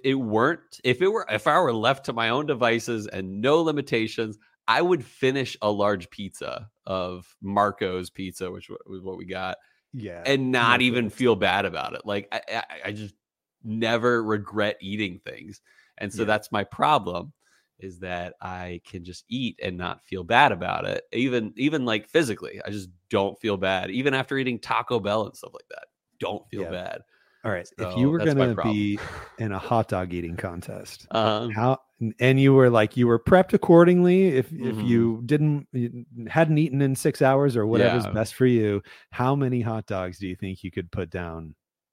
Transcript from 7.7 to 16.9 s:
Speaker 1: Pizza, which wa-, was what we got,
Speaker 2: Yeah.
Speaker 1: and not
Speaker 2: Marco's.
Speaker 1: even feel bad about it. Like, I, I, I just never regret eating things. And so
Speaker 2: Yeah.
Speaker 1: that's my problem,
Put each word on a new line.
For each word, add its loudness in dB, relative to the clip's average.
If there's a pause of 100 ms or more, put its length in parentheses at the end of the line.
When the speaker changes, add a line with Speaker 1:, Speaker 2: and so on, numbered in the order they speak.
Speaker 1:
Pizza, -8
which -16
wa-, -14 (100)
was -14
what -10
we -14
got, -8 (380)
Speaker 2:
Yeah. -12
Speaker 1:
and 0
not 4 (120)
Speaker 2:
Marco's. 2
Speaker 1:
even 0
feel 2
bad 2
about -6
it. -12
Like, -6
I, -6 (120)
I, -4 (240)
I -6
just -12 (500)
never 0
regret -2
eating -6
things. -16 (340)
And -8
so -4
Speaker 2:
Yeah. -2
Speaker 1:
that's -2
my -2
problem, -2 (460)